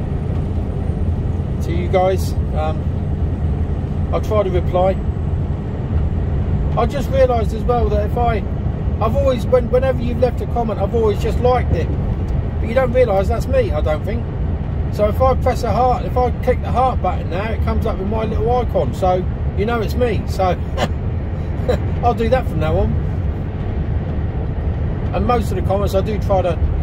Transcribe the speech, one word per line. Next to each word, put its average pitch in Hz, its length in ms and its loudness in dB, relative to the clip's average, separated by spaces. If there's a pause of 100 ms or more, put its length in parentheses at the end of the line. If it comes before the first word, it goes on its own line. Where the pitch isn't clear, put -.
(1600)
to - 80 -2
you 180 140 0
guys. 185 460 2 (240)
Um, - 1600 -2
I'll 170 80 2
try 208 220 2
to 190 80 0
reply. 180 460 2 (1800)
I 240 100 2
just - 240 -2
realised 247 440 2
as 214 80 -4
well 233 280 2
that 208 200 0
if - 60 -2
I, 240 220 2 (640)
I've - 140 2
always, 262 320 2
when, 247 240 4
whenever 254 320 2
you've 240 160 -2
left 247 220 0
a - 60 -4
comment, 226 340 -2
I've 190 140 -2
always 214 280 2
just 226 160 0
liked 247 340 2
it. - 140 0 (720)
But 208 100 -2
you 226 60 -2
don't 262 180 2
realise 196 360 2
that's 175 180 0
me, 202 240 2
I 151 100 0
don't 156 240 0
think. 214 220 -4 (680)
So 208 160 2
if 208 120 0
I 262 160 4
press 240 260 0
a 226 80 0
heart, 240 340 2
if - 120 -2
I 247 160 2 (100)
click 240 200 0
the - 100 -2
heart 233 280 2
button 175 300 -2
now, 202 180 -2
it 220 140 -2
comes 220 240 0
up - 100 -2
with 190 120 -4
my 220 160 -2
little 233 260 0
icon. 196 420 2
So 185 320 2 (340)
you 202 80 2
know 233 140 0
it's 196 140 -2
me. 233 340 0
So - 160 0
<laughs> 175 120 2 (1500)
I'll 240 100 4
do 226 140 0
that 254 180 4
from 160 140 -2
now 160 180 2
on. 214 140 2 (2250)
And 196 140 0
most 240 240 2
of 202 60 -2
the 180 60 0
comments - 340 0
I 190 40 4
do 202 200 0
try 190 220 2
to, 175 140 0 (260)